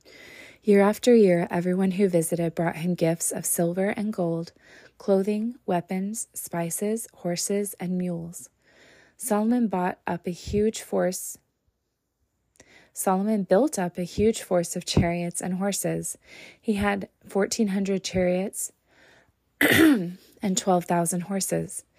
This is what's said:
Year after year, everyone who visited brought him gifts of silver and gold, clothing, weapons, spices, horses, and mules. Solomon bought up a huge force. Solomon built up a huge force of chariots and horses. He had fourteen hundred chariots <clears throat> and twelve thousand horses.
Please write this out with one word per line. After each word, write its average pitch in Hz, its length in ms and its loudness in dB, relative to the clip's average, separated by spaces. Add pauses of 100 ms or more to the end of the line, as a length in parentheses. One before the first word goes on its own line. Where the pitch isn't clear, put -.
(640)
Year 202 180 6
after 214 340 4
year, 180 360 6
everyone 180 400 0
who 196 180 2
visited 165 460 0
brought 165 220 -2
him 175 180 -2
gifts 170 360 0
of 190 140 -6
silver 180 440 -2
and 214 220 -4
gold, 170 400 -4 (460)
clothing, 208 580 0 (120)
weapons, 190 640 -4
spices, 202 760 -6 (100)
horses, 196 640 -4
and 180 180 -4
mules. 170 520 -8 (640)
Solomon 226 520 0
bought 180 400 -2
up 175 180 -4
a 180 60 -4
huge 214 500 -2
force. - 560 -4 (1600)
Solomon 202 500 0
built 208 340 4
up 180 220 -4
a 180 40 -4
huge 214 380 0
force 175 340 -2
of 175 80 -8
chariots 175 560 0
and 180 200 -4
horses. 170 580 -4 (420)
He 220 140 -2
had 202 360 -2 (180)
fourteen 202 420 0
hundred 196 340 -2
chariots 180 680 -2 (500)
<clears throat> - 400 -10
and 220 560 4 (400)
twelve 180 280 2
thousand 175 360 0
horses. 175 600 -6 (160)